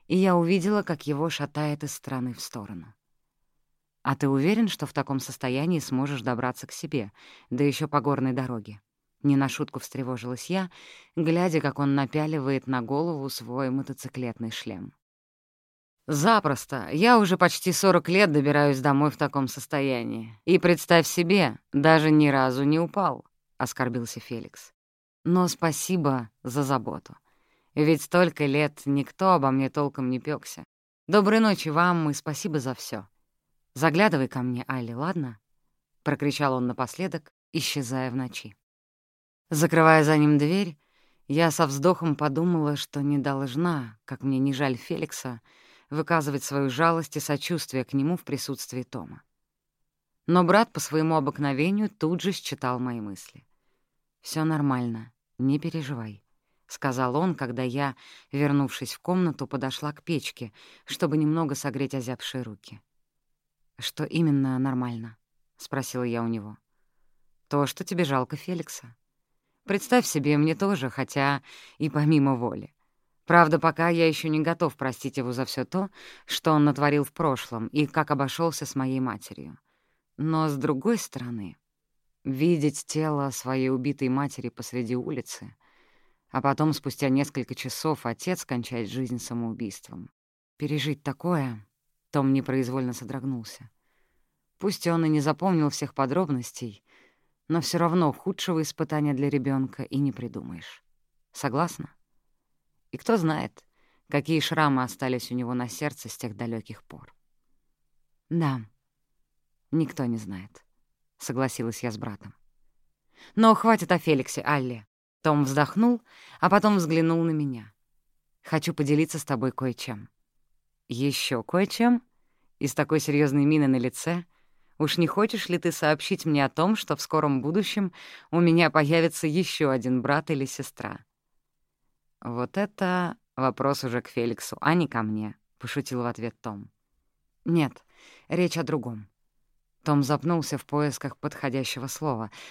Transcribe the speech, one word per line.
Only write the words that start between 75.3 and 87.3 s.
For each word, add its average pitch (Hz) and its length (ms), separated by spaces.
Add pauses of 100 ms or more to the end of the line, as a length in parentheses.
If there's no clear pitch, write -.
за 127 120
всё 127 220
то, 190 240 (340)
что - 280
он 147 120
натворил 143 400
в - 80
прошлом 120 540
и 147 200
как 147 240
обошёлся 147 540
с - 100
моей 131 260
матерью. 101 580 (580)
Но, 160 320
с 143 80
другой 151 400
стороны, 120 640 (640)
видеть 147 640
тело 151 420
своей 131 400
убитой 135 400
матери 131 400
посреди 123 480
улицы, - 580 (760)
а 131 100
потом, 139 320
спустя 139 380
несколько 135 440